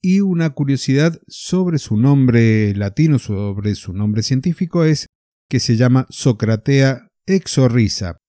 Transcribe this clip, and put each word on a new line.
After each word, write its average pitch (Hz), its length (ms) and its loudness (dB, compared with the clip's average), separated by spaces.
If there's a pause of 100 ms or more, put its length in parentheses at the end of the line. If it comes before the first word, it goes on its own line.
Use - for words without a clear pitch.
Y 190 180 0
una 175 320 0
curiosidad 139 760 0
sobre 180 500 -2
su 107 200 -4
nombre 117 760 4
latino, 127 440 0
sobre 101 560 -4
su - 180 -12
nombre 104 280 -2
científico, 165 640 -2
es 156 240 0 (420)
que 131 100 0
se 113 180 0
llama 127 320 2
Socratea 127 1000 0 (180)
exorrhiza. 120 920 0 (120)